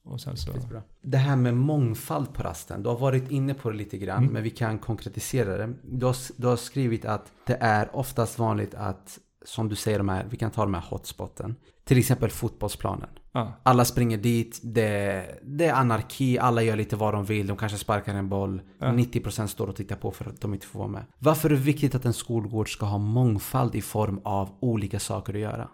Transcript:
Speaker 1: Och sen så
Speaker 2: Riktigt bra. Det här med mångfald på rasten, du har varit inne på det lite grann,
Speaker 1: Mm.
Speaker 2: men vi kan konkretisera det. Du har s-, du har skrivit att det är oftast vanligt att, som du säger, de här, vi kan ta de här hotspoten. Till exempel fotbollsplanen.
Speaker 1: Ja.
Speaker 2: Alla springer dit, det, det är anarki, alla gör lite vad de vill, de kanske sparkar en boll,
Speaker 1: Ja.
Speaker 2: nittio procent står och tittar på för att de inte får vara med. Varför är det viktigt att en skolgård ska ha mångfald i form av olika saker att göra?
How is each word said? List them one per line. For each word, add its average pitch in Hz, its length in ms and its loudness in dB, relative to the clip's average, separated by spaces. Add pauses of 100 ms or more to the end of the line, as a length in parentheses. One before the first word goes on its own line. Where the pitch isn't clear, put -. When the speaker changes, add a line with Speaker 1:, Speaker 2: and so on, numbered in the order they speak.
Speaker 1:
Och - 160 -10
sen - 160 -8
så - 140 -6
Speaker 2:
Riktigt 120 180 -6
bra. 110 120 -12 (220)
Det 135 140 0
här 135 180 4
med 123 180 4
mångfald 139 800 0
på - 100 -4
rasten, 92 400 -8
du 120 60 0
har 120 80 0
varit 131 340 2
inne 139 220 0
på 123 180 -4
det 107 60 -4
lite 101 200 -8
grann, 95 240 -2
Speaker 1:
Mm. 123 120 6
Speaker 2:
men 110 100 -2
vi 110 60 -2
kan 110 300 -2
konkretisera 107 760 -2
det. 113 160 -4 (100)
Du 120 220 -2
har 127 80 4
s-, - 240 -6
du 120 100 0
har 123 80 6
skrivit 117 500 -2
att 107 260 -4 (160)
det - 120 2
är 110 360 2
oftast 120 440 -2
vanligt 107 360 0
att, 98 440 -8 (260)
som 113 240 -4
du 104 60 -2
säger, 107 220 0
de 98 120 2
här, 95 200 0
vi - 80 -8
kan 110 140 -2
ta - 120 -2
de 98 100 2
här 85 160 -4
hotspoten. - 680 -8 (300)
Till 131 120 6
exempel 120 320 4
fotbollsplanen. - 800 -6 (220)
Speaker 1:
Ja. - 320 -4
Speaker 2:
Alla 123 220 8
springer 117 320 2
dit, 117 460 0
det, 104 600 0 (180)
det 147 220 0
är 147 80 4
anarki, 123 640 2
alla 120 240 4
gör 110 120 4
lite 107 200 0
vad 104 180 2
de 101 120 0
vill, 104 220 0
de 101 100 -2
kanske 107 200 -4
sparkar 101 380 0
en 98 140 -2
boll, 98 320 -2 (180)
Speaker 1:
Ja. 127 120 2
Speaker 2:
nittio 120 280 2
procent 104 300 -4
står - 180 -4
och 95 80 -8
tittar 98 200 -6
på 104 160 -6
för - 180 -10
att - 120 -12
de 104 120 -4
inte 98 140 -8
får 101 120 -12
vara 101 100 -4
med. 101 140 -8 (160)
Varför 156 300 4
är 151 40 6
det 135 80 4
viktigt 143 340 2
att 127 100 -2
en 117 80 4
skolgård 110 600 -2
ska - 120 -4
ha 104 120 0
mångfald 113 800 2
i 107 60 -2
form 101 420 -2
av 98 260 0 (120)
olika 110 380 0
saker 101 340 -4
att 104 60 -4
göra? 113 340 -6